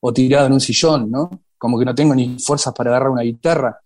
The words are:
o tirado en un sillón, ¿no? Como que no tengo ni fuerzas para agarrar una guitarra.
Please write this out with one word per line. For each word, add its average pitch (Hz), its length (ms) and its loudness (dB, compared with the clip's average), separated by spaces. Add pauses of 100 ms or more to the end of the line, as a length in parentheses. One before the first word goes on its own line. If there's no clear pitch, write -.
o 123 120 -2
tirado 131 340 4
en 135 60 4
un 135 60 4
sillón, 131 500 0
¿no? 185 200 -4 (280)
Como 117 220 -2
que 123 60 2
no 123 100 -4
tengo 147 180 4
ni 123 260 0
fuerzas 143 340 -4
para 120 160 -2
agarrar 127 220 2
una 123 100 -2
guitarra. 120 640 -2